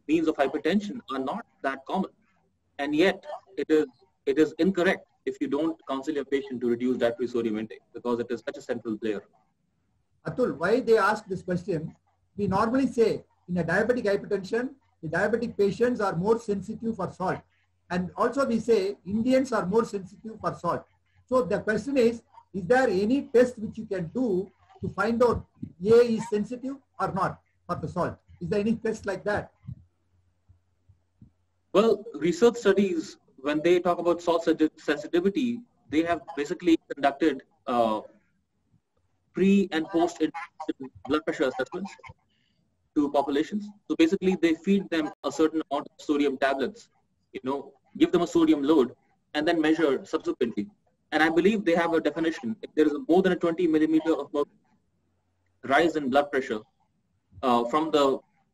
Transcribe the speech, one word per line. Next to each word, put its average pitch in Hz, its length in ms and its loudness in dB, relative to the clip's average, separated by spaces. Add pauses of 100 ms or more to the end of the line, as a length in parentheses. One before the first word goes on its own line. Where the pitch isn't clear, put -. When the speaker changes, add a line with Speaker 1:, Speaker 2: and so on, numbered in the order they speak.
Speaker 1:
means 160 200 2
of 156 80 0
hypertension 151 640 -2 (120)
are 135 80 -6
not 139 260 -6 (160)
that 135 240 -6
common. 185 240 -4 (680)
And 143 160 -2
yet 185 280 2 (340)
it 143 120 -4
is, 156 160 4 (400)
it 139 140 0
is 156 180 4
incorrect 175 480 0 (200)
if 131 140 -6
you 143 80 -4
don't 156 300 -2 (100)
counsel 139 280 -4
your 139 100 -4
patient 131 360 -4
to 120 80 0
reduce 120 280 0
dietary 120 300 0
sodium 113 320 -2
intake, 107 220 -10 (120)
because 120 260 -4
it 117 120 -4
is 113 120 -8
such 139 140 -10
a 139 40 -16
central 117 360 -8
player. 104 240 -6 (1080)
Speaker 2:
Atul, 165 300 -2
why 196 220 2
they 226 180 4
ask 214 300 0
this 180 160 -8
question? 175 520 -4 (400)
We 202 120 -2
normally 226 400 2
say 214 360 2 (260)
in 180 80 -2
a 175 60 0
diabetic 220 420 0
hypertension, 202 640 -2 (320)
the 160 80 -10
diabetic 220 480 0
patients 220 420 2
are 190 160 0
more 214 240 2
sensitive 214 560 -6
for 180 160 -6
salt. 180 280 -4 (520)
And 180 240 -2
also 247 300 0
we 233 140 0
say 202 360 2 (100)
Indians 254 460 0
are 202 140 0
more 214 180 2
sensitive 220 560 -10
for 175 160 -4
salt. 160 300 -4 (400)
So 254 180 2
the 190 160 -2
question 269 380 -2
is, 233 260 2 (300)
is 185 120 -6
there 247 220 4
any 214 460 0
test 247 260 4
which 214 180 -10
you 214 80 -10
can 185 280 -6
do 208 360 -2 (320)
to 185 80 -6
find 226 320 0
out 240 240 2 (400)
A 208 40 2
is 233 400 6
sensitive 247 480 -4 (220)
or 190 120 -2
not 180 280 -2 (280)
for 175 80 -4
the 156 120 -8
salt? 143 300 -4 (240)
Is 170 80 -8
there 208 100 0
any 226 160 0
test 220 300 -6
like 190 200 -6
that? 202 260 -4 (2250)
Speaker 1:
Well, 208 320 4 (100)
research 175 420 2
studies, 190 600 0 (200)
when 151 240 -2
they 175 180 4
talk 175 200 0
about 170 220 0
salt 165 220 0
sensi-, 156 340 2
sensitivity, 151 800 -2 (300)
they 151 140 0
have 170 180 -2 (140)
basically 175 440 2 (140)
conducted, 139 500 0 (240)
uh, 113 340 2 (1300)
pre 196 380 4
and 160 180 -4
post 170 320 0 (840)
blood 151 180 -2
pressure 160 200 -2
assessments 180 460 -6 (1040)
to 147 140 0
populations. 143 600 -2 (180)
So 151 80 -4
basically 185 440 2
they 165 140 2
feed 196 380 0
them 156 180 -2 (140)
a 139 80 -4
certain 156 400 0
amount 143 160 -4
of - 180 -20
sodium 143 320 0
tablets, 135 520 -2 (420)
you - 120 -12
know, 135 300 -8 (240)
give 175 140 4
them 175 100 2
a 170 60 -2
sodium 156 340 4
load 139 320 4 (400)
and 151 140 -2
then 170 120 2
measure 151 460 0
subsequently. 131 600 -4 (440)
And 156 120 2
I 165 60 4
believe 180 360 2
they 165 80 2
have 170 200 0
a 160 80 4
definition. 156 600 -4
If - 140 -12
there 156 100 4
is 147 80 0 (140)
more 180 160 6
than 185 80 4
a 175 40 2
twenty 170 300 0
millimeter 156 480 2
of 139 180 -6
mercury 143 260 -4 (1080)
rise 156 320 2
in 139 160 -4
blood 143 200 2
pressure, 123 280 -4 (840)
uh, 120 240 2
from 156 240 -2
the 143 300 2 (340)